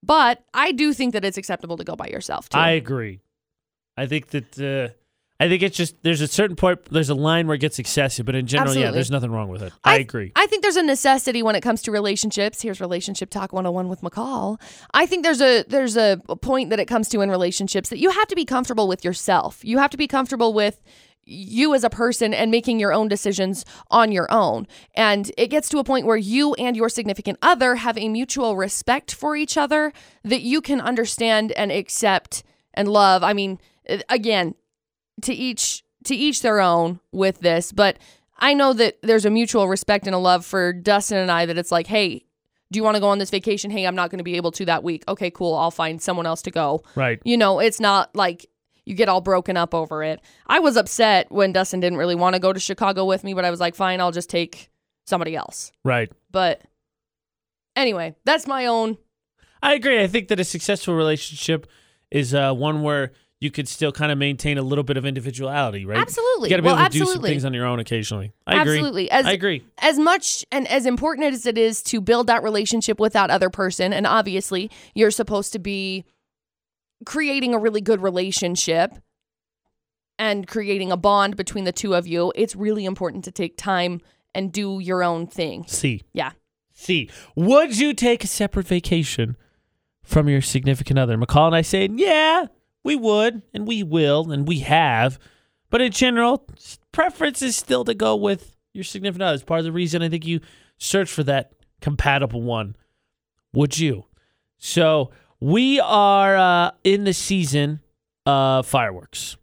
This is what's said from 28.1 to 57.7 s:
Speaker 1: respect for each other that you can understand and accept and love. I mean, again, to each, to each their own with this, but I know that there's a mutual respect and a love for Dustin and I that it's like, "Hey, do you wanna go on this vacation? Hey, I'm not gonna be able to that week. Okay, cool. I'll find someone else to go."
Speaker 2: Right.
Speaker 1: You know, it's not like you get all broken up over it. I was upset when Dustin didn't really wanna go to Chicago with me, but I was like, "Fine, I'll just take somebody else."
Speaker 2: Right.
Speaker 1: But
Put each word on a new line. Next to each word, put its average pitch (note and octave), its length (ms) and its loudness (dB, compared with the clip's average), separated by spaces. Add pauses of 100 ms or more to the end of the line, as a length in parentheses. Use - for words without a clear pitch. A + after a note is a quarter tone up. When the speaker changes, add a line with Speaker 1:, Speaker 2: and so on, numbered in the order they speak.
Speaker 1:
respect G#3 560 -2
for D4+ 220 -4
each D4+ 200 -4
other D4+ 380 0 (300)
that A3+ 180 -2
you C4 200 0
can C4+ 200 -2
understand A3+ 680 0
and G3+ 200 -2
accept F#3+ 720 -2 (300)
and G3+ 160 -2
love. G3 340 6
I F3+ 100 2
mean, G3 260 -4 (500)
again, G#3 460 0 (680)
to B3+ 120 -4
each, - 500 -4 (220)
to C4+ 100 -4
each C#4 260 -2
their G#3+ 180 2
own F3 400 2 (140)
with F#3+ 280 0
this, E3+ 300 2
but G3 280 2 (380)
I C#4 160 4
know C#4 200 4
that A3+ 280 2
there's A3 240 4
a G#3+ 40 4
mutual A3 400 2
respect G3 380 0
and F#3+ 80 -2
a - 40 2
love F3+ 260 4
for F3+ 280 0
Dustin G3+ 440 0
and F#3 140 0
I E3+ 140 2
that E3+ 120 -4
it's E3+ 140 -4
like, E3+ 160 0
"Hey, G3+ 380 -2 (460)
do F#3+ 60 -4
you A3 60 -2
wanna G#3+ 180 2
go G3+ 80 2
on G3+ 100 2
this G3 100 -4
vacation? G3+ 420 -4
Hey, G3+ 140 -4
I'm F3+ 100 -2
not F3 140 -2
gonna F#3 140 -8
be F3 140 -6
able E3+ 160 -2
to F#3+ 120 -6
that E3+ 180 0
week. E3+ 240 -6
Okay, F#3+ 220 -4
cool. F3 240 -4
I'll E3 180 0
find D#3+ 300 -6
someone F3 240 -4
else E3 180 -4
to F3+ 80 -8
go." D#3 300 -2 (140)
Speaker 2:
Right. B2 300 -2
Speaker 1:
You A#3+ 120 2
know, G3 220 2
it's A3 200 0
not G3+ 360 2
like F3+ 300 -2 (400)
you G3 100 -8
get G#3+ 140 2
all F#3 120 2
broken F#3 360 0
up E3+ 180 -2
over D#3 280 -4
it. D#3 160 -6 (280)
I C#4 120 4
was C#4+ 180 4
upset G#3 540 4
when G3 220 2
Dustin F#3 280 0
didn't F3 180 0
really F3 160 0
wanna F3+ 240 2
go F#3 140 2
to F#3+ 60 -4
Chicago G3 460 -2
with F#3+ 200 0
me, G3 80 -6
but F#3 120 -2
I F3 60 2
was E3+ 80 -6
like, E3+ 160 -2
"Fine, F#3 240 0
I'll F3+ 120 2
just E3+ 180 -6
take E3+ 400 -6 (360)
somebody E3 300 -2
else." - 360 -10 (120)
Speaker 2:
Right. A#2+ 260 0 (220)
Speaker 1:
But F#3 300 0 (1120)